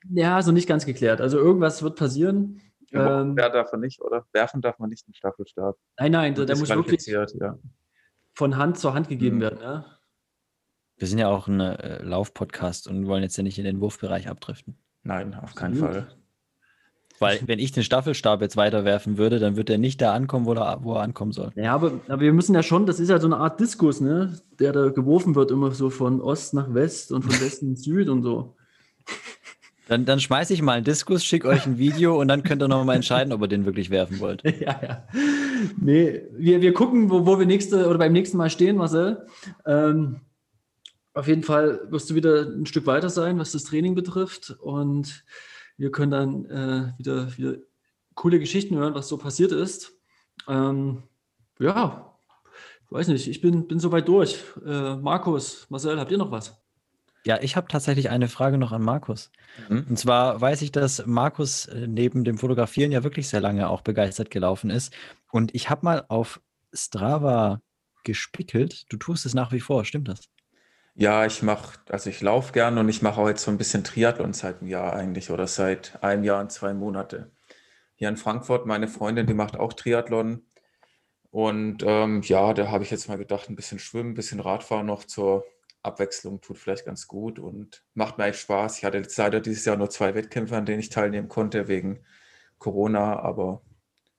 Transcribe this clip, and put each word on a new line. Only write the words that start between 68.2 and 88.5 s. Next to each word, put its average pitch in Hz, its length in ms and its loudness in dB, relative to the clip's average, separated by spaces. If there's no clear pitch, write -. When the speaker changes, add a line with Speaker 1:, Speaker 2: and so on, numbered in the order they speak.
Speaker 3:
Du 107 60 -6
tust 165 300 -6
es 123 80 -6
nach 123 180 -2
wie 123 80 -2
vor, 120 240 -2
stimmt 143 240 -6
das? 95 200 -12
Speaker 2:
Ja, 107 280 4
ich 107 180 -2
mach, 107 340 -2
also 101 220 -6
ich - 100 -14
lauf 120 320 0
gern 117 260 2
und 110 100 4
ich 110 120 -2
mache 107 200 0
auch 107 80 4
jetzt 104 160 -2
so - 60 -2
ein 104 80 0
bisschen 101 260 -2
Triathlon 113 480 0
seit 92 280 -8
einem 92 80 -12
Jahr 92 260 -4
eigentlich 95 360 -6
oder 90 160 -2
seit 95 560 -4
einem 101 220 0
Jahr 101 160 2
und 101 100 -8
zwei 101 240 -6
Monate. 98 560 -8
Hier 107 140 -4
in 107 80 -4
Frankfurt, 120 500 -2
meine 107 220 -2
Freundin, 110 380 -4
die 113 80 0
macht 104 220 -2
auch 107 180 -4
Triathlon. 117 680 -2
Und, 107 560 -2
ähm, 107 380 2
ja, 98 300 4
da 101 160 0
habe 101 120 0
ich 98 80 -8
jetzt - 180 -8
mal 101 100 -8
gedacht, 101 300 -8
ein 101 80 -12
bisschen 101 220 -14
Schwimmen, 117 320 -10
ein 113 40 -10
bisschen 107 260 -10
Radfahren 104 460 -4
noch 104 180 -6
zur 98 400 -2
Abwechslung 98 600 -6
tut - 160 -16
vielleicht 98 260 -8
ganz - 240 -14
gut 110 300 -12
und 101 440 -16
macht 110 240 -6
mir 107 60 -2
eigentlich 101 160 -4
Spaß. 104 380 -2